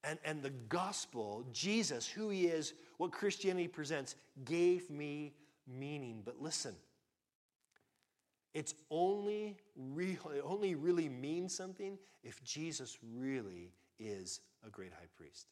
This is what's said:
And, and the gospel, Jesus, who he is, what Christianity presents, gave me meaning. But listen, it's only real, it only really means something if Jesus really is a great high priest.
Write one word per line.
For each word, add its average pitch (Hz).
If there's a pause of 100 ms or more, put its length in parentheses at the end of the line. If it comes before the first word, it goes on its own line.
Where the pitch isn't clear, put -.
And, 156
and 156
the 135
gospel, 123
Jesus, 180
who 214
he 185
is, 160 (220)
what 175
Christianity 185
presents, 147 (300)
gave 175
me 147 (340)
meaning. 127
But 123
listen, 143 (1800)
it's 156 (160)
only 202 (180)
real, 151
it 143
only 190
really 165
means 151
something 190 (260)
if -
Jesus 151 (160)
really 107 (260)
is 98 (260)
a 110
great 92
high 87
priest. -